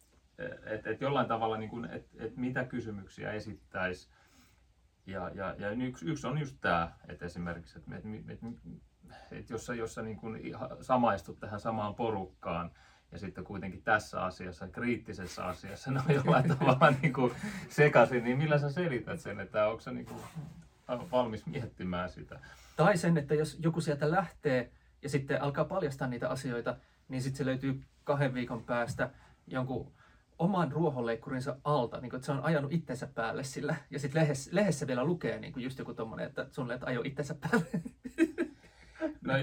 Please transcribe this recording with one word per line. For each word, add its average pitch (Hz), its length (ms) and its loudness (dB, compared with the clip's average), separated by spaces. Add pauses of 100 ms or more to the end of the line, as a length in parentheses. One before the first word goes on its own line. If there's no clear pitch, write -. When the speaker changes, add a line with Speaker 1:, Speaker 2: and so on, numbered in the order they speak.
(680)
Speaker 1:
et, 110 200 -6
et 110 140 -4
jollain 131 280 2
tavalla 110 280 0
niinku, 110 340 -6
et, - 160 -12 (120)
et - 180 -8
mitä 127 280 -2
kysymyksiä 104 680 -8
esittäisi. 92 760 -6 (1000)
Ja, 92 280 -6
ja, 95 240 -4
ja 101 120 -4
yksi, 127 360 -4
yksi 147 200 -4
on 143 120 -2
just 143 220 -4
tää, 85 360 2 (120)
että 87 160 -10
esimerkiksi, 85 540 -8
että, - 180 -12
et, 90 80 -12 (240)
et, 110 140 -12
et, 117 160 -10 (760)
et - 180 -14
jos 110 160 -6
sä, 123 80 -4
jos 113 200 -6
sä 117 80 -8
niinku 110 300 -8
ihan 127 360 -8 (120)
samaistut 117 600 4
tähän 104 200 -6
samaan 107 340 -2
porukkaan 92 760 -2 (420)
ja 85 60 -12
sitten 92 260 -8
kuitenkin 95 380 -8
tässä 107 420 2
asiassa, 92 440 -8
kriittisessä 98 760 -4
asiassa, 95 460 -6
<laughs> - 0 -
ne 135 180 2
on 147 60 6
jollain 131 340 6
tavalla 139 440 8 (100)
niinku 127 300 4 (360)
sekaisin, 127 560 8
niin 123 140 2
millä 151 200 4
sä 143 120 0
selität 139 500 -2
sen, 101 200 -8
että 107 280 2
onko 113 120 -2
sä 131 120 -10
niinku 120 220 -8 (960)
valmis 117 340 2
miettimään 92 640 -4
sitä? - 300 -16 (360)
Speaker 2:
Tai 185 200 8
sen, 170 220 4
että 143 160 2
jos 151 280 0
joku 160 180 2
sieltä 151 300 0
lähtee 147 640 0 (300)
ja 139 60 -8
sitten 139 340 0
alkaa 143 220 0
paljastaa 147 440 -2
niitä 120 200 -2
asioita, 123 480 -4 (320)
niin 127 140 -4
sit 135 140 -2
se 135 100 -2
löytyy 131 360 -2 (220)
kahden 139 300 2
viikon 120 300 -4
päästä 123 460 -2 (360)
jonkun 131 460 -4 (460)
oman 170 340 2
ruohonleikkurinsa 127 920 0
alta, 143 360 2
niinku, 123 160 -8
että 131 100 -8
se 151 60 0
on 135 100 -2
ajanut 143 300 2
itsensä 135 420 -2
päälle 113 300 -2
sillä. 165 300 -4 (160)
Ja 143 80 -6
sit 139 160 -4
lehes-, 147 380 4
lehdessä 180 340 4
vielä 127 180 2
lukee 113 360 0
niinku 110 200 -8
just 131 180 -6
joku 117 160 -8
tommonen, 110 320 -6
että - 240 -6
suunnilleen, 123 260 -4
että 131 100 -8
ajoi 127 200 -2
itsensä 139 280 -4
päälle. - 380 2
<laughs> 170 100 -2 (1400)
Speaker 1:
No, 127 100 0 (100)